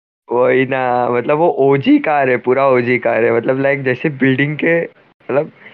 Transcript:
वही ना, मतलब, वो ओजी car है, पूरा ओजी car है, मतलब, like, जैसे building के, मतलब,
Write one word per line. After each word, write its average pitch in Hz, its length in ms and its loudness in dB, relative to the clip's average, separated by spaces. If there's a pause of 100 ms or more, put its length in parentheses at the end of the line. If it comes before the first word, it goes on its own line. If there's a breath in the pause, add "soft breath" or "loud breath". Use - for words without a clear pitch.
(320)
वही 127 340 2
ना, 127 440 -2
मतलब, 123 280 0
वो 170 120 2
ओजी 139 500 2
car 143 300 0
है, 123 80 2
पूरा 127 300 0
ओजी 123 300 2
car 117 260 0
है, 117 140 2
मतलब, 123 200 -2
like, 139 260 -2
जैसे 131 260 -2
building 139 480 -2
के, 170 260 0
मतलब, - 680 -6 (220 loud breath)